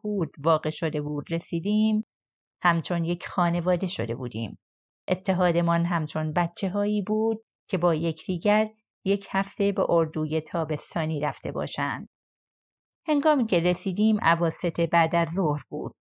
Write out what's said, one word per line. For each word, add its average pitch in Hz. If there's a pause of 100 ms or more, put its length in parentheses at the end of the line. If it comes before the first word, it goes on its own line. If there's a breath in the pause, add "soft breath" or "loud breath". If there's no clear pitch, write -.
هود 202
واقع 156
شده 151
بود 147
رسیدیم، 208 (580)
همچون 170
یک 175
خانواده 175
شده 123
بودیم. 120 (480)
اتحادمان 170
همچون 156
بچه‌هایی 202
بود 220 (240)
که 185
با 165
یکدیگر 185 (360)
یک 196
هفته 196
به 190
اردوی 160
تابستانی 156
رفته 147
باشند. 143 (1000)
هنگامی 294
که 180
رسیدیم 190
اواسط 165
بعد 165
از 170
ظهر 151
بود. 147